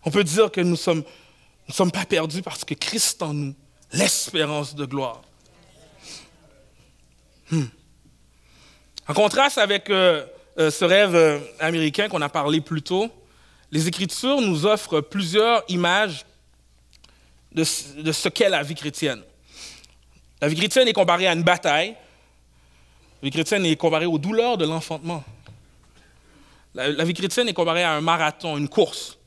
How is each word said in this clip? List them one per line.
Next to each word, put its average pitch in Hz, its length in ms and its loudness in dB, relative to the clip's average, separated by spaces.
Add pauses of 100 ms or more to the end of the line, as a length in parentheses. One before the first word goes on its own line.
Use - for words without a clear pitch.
On 160 80 -2
peut 196 120 2
dire 190 280 4
que 185 100 -2
nous 175 140 2
sommes, 165 240 0
nous - 680 -20
ne - 40 -12
sommes 180 180 2
pas 190 140 -4
perdus 160 380 -2
parce - 200 -10
que - 120 -8
Christ - 480 -4
en 147 100 -6
nous, 143 220 -6 (380)
l'espérance 147 840 -2
de 143 100 -8
gloire. 127 360 -6 (2250)
Hmm. 156 160 0 (1400)
En 151 60 -4
contraste 214 440 4
avec, 202 320 0
euh, 180 360 4 (340)
euh, 160 100 4
ce 165 160 0
rêve, 185 300 4
euh, 156 240 6 (200)
américain 160 480 0
qu'on 185 140 -2
a 143 80 -2
parlé 151 320 0
plus 151 220 -6
tôt, 196 260 -2 (600)
les 156 160 0
Écritures 220 540 -2
nous 175 240 0
offrent 208 360 0
plusieurs 196 680 2
images 175 560 0 (1300)
de 160 120 0
ce, - 300 -4
de 156 180 -4
ce 165 180 -2
qu'est 202 200 2
la 165 120 0
vie 147 140 -8
chrétienne. 139 480 -6 (1160)
La 143 80 0
vie 156 60 -2
chrétienne 214 320 2
est 220 60 2
comparée 180 320 2
à 180 80 4
une 165 100 -2
bataille. 170 520 0 (1300)
Vie 139 60 -4
chrétienne 170 340 0
est 160 100 4
comparée 156 300 0
aux 165 140 0
douleurs 220 360 0
de 175 100 -2
l'enfantement. 160 580 -6 (1500)
La, 135 140 -2
la 151 140 0
vie 170 100 0
chrétienne 196 360 -2
est 190 40 -4
comparée 170 300 0
à 165 100 2
un 151 80 -2
marathon, 160 540 0
une 143 140 -4
course. - 580 0